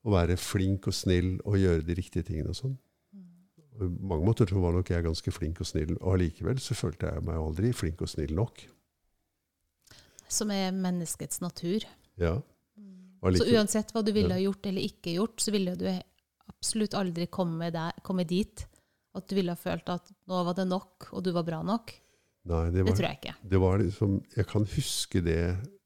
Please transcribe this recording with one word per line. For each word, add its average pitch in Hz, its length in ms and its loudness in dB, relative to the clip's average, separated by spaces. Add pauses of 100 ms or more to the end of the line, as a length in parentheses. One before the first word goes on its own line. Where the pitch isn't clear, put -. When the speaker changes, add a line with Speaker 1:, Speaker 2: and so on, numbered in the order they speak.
Speaker 1:
Å 110 60 0
være 87 280 6
flink 95 480 0
og - 80 -2
snill 90 500 2
og 101 140 0
gjøre 87 260 4
de 85 100 -2
riktige 90 300 -4
tingene 117 260 -4
og - 60 -4
sånn. 135 220 -6 (340)
Speaker 2:
Mm. 196 140 -20 (480)
Speaker 1:
Og 110 40 -16 (200)
på 92 100 -6
mange 80 160 0
måter 113 220 4
så 98 140 0
var 87 120 4
nok 90 160 0
jeg 87 160 0
ganske 82 280 -2
flink 82 280 -6
og 90 60 -4
snill, 78 340 -2
og 92 180 2
allikevel 90 400 0
så - 160 -4
følte - 380 -4
jeg 80 120 -4
meg 82 120 -4
aldri 80 360 0
flink 82 300 -4
og - 60 -4
snill 76 260 -4
nok. 104 320 -2 (1600)
Speaker 2:
Som 214 220 -2
er 196 220 0
menneskets 180 680 -4
natur. 175 420 -4 (320)
Speaker 1:
Ja. 85 220 2 (400)
Speaker 2:
Mm. - 440 -20
Speaker 1:
Og - 40 0 (100)
Speaker 2:
Så - 80 4
Speaker 1:
allikevel 233 160 6
Speaker 2:
uansett 214 320 0
hva 226 120 0
du 214 80 2
ville 202 180 4
Speaker 1:
Ja. 180 80 0
Speaker 2:
ha - 20 0
gjort 196 260 -2
eller 185 140 -2
ikke - 340 -6
gjort, 196 260 0
så 214 120 0
ville 190 240 0
du 175 100 -2 (640)
absolutt - 460 -2
aldri 175 320 -2
komme 170 460 -2
der, 165 200 -4 (100)
komme 185 240 0
dit 180 400 -2 (480)
at - 140 -10
du 196 60 -4
ville 185 180 2
ha 170 40 -4
følt 170 320 -6
at 175 220 -6 (160)
nå 180 180 0
var 175 100 0
det 190 140 0
nok, - 440 -4
og 190 100 -6
du 180 100 0
var 170 120 0
bra 160 180 -4
nok. 202 300 -2 (520)
Speaker 1:
Nei, 82 260 2
det 87 40 0
Speaker 2:
Det 95 100 4
Speaker 1:
var, 92 120 4
Speaker 2:
tror 165 120 2
jeg - 120 -6
ikke. - 140 -10 (140)
Speaker 1:
det 92 120 6
var 92 180 6
liksom, 98 440 0 (140)
jeg 107 120 0
kan 107 180 2
huske - 560 -2
det 85 340 2 (300)